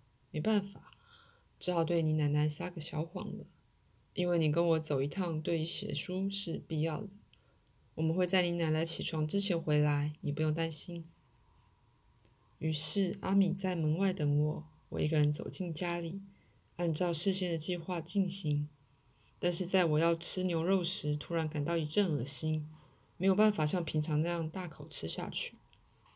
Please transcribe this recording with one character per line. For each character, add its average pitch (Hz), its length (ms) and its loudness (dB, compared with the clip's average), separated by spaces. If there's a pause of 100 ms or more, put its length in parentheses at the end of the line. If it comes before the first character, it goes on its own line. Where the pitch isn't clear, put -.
(320)
：“没 156 100 -4
办 208 200 2
法， - 300 -14 (680)
只 - 140 2
好 170 140 2
对 165 180 0
你 156 100 2
奶 151 140 0
奶 147 220 2
撒 175 200 0
个 165 120 -8
小 151 240 -4
谎 - 200 -10 (120)
了， - 80 -12 (680)
因 175 140 -2
为 175 100 0
你 156 140 2
跟 170 160 2
我 160 120 2
走 147 220 0
一 143 60 -2
趟 165 340 -4
对 165 200 -2
于 - 20 -2
写 - 300 -2
书 185 360 -2
是 165 380 0
必 156 140 -2
要 156 200 -2
的。 - 60 -10 (880)
我 160 60 -4
们 160 120 2
会 180 140 2
在 185 140 2
你 175 100 0
奶 170 180 0
奶 156 140 0
起 - 180 2
床 156 240 -2
之 196 140 0
前 180 200 2
回 151 200 2
来， 147 400 0
你 - 100 -4
不 147 120 -4
用 156 120 0
担 165 160 -2
心。” 165 360 -4 (1500)
于 160 140 -2
是 - 480 4
阿 190 120 -2
米 185 200 4
在 180 240 -2
门 156 200 0
外 190 140 2
等 147 260 0
我， 151 300 -2 (220)
我 160 100 -6
一 156 80 0
个 151 100 2
人 147 140 4
走 - 160 -2
进 170 260 -6
家 175 280 -4
里， 196 200 -8 (540)
按 170 180 0
照 175 200 0
事 190 180 6
先 185 180 0
的 165 80 -4
计 175 200 -2
划 170 240 -6
进 185 260 -2
行。 147 400 0 (760)
但 175 120 0
是 180 120 2
在 185 200 4
我 151 140 2
要 170 140 4
吃 165 300 2
牛 170 180 0
肉 185 220 2
时， 147 320 2
突 147 180 -8
然 160 140 -2
感 151 160 -4
到 170 140 0
一 156 80 -2
阵 175 280 0
恶 123 120 -2
心， 156 440 2 (460)
没 185 100 -4
有 190 80 4
办 208 200 4
法 156 120 0
像 165 200 0
平 151 160 -2
常 151 180 0
那 165 80 0
样 165 220 -2
大 185 180 -8
口 - 220 -12
吃 - 180 2
下 - 220 -2
去。 - 260 -8 (600)